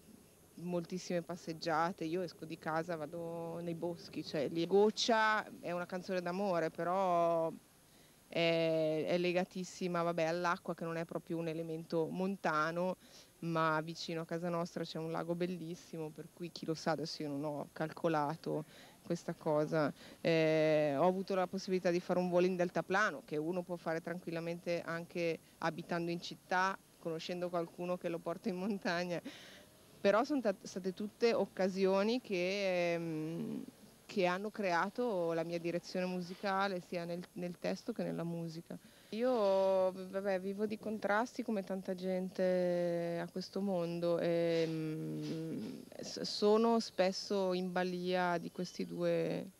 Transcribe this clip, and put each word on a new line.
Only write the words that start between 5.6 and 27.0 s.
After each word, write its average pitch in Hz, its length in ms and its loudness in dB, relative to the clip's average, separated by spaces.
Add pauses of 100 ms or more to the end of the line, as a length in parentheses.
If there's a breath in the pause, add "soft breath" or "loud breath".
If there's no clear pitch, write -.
è 165 120 -6
una 175 140 -4
canzone 185 340 -4
d'amore, 175 500 0
però 170 800 2 (800 loud breath)
è, 160 800 4
è 180 100 4
legatissima, 180 840 0
vabbè, 170 220 2
all'acqua, 175 500 0
che 170 100 -8
non 165 120 -4
è 165 80 -2
proprio 165 340 -6
un 165 100 -2
elemento 160 600 -2
montano, 175 840 0 (440 loud breath)
ma 160 400 2
vicino 165 400 -6
a 165 40 -6
casa 170 240 -2
nostra 170 360 -2
c'è 165 140 -8
un 160 120 -4
lago 165 240 -2
bellissimo, 170 760 -6
per 156 220 -14
cui 170 200 -8
chi - 140 -10
lo 160 80 0
sa, 165 180 0
adesso 156 300 -4
io 147 60 -4
non 143 160 -2
ho 147 280 -4
calcolato 156 920 -2 (380 loud breath)
questa 170 320 -4
cosa. 151 580 2 (280 loud breath)
Eh, 156 760 6
ho 160 100 6
avuto 190 280 2
la 185 140 2
possibilità 185 420 0
di 175 80 4
fare 180 220 0
un 180 80 2
volo 175 180 6
in 185 100 2
deltaplano, 175 680 0
che 151 120 -6
uno 175 260 0
può 175 140 -6
fare 165 240 -2
tranquillamente 170 800 -4
anche 165 580 -4 (200 loud breath)
abitando 170 520 -2
in 175 100 -2
città, 185 580 0 (240)